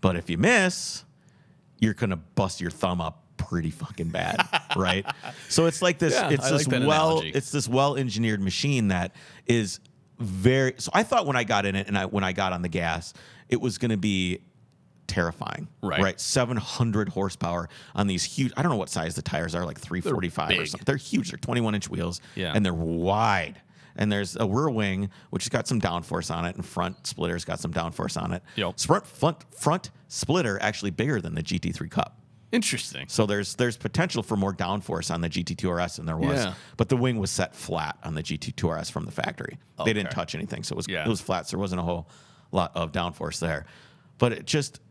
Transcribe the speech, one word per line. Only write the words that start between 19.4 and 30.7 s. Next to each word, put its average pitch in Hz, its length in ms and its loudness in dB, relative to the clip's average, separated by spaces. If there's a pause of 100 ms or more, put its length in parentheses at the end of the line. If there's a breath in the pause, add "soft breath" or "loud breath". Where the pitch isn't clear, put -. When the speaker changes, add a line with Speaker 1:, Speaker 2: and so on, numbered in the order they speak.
Speaker 1:
are, 87 100 -2
like 76 140 -8
three 90 240 -6
forty-five 90 480 -2
or 92 60 4
Speaker 2:
big. 80 120 -2
Speaker 1:
something. - 160 -8
They're 143 120 2
huge. - 340 -2
They're - 80 -12
twenty-one 117 360 0
inch 101 140 -4
wheels, 87 320 -4 (140 loud breath)
Speaker 2:
Yeah. 87 200 -4
Speaker 1:
and 104 100 0
they're 90 100 2
wide. 87 880 0 (360 loud breath)
And 107 140 2
there's 101 260 -2
a 113 100 2
rear 127 240 2
wing, 101 400 0 (200 loud breath)
which 90 140 -4
has - 40 -4
got - 200 -2
some 117 120 0
downforce 85 540 -2
on 85 120 -2
it, 87 100 -4
and 87 100 -8
front - 380 -4
splitter's 85 400 -4
got - 160 -6
some 85 120 -4
downforce 85 480 -4
on 87 120 -4
it. 90 100 -6 (140)
Speaker 2:
Yep. 92 240 -2
Speaker 1:
Front, 190 260 4
front, - 480 -2
front - 360 0 (180 soft breath)
splitter 135 520 2
actually 104 300 0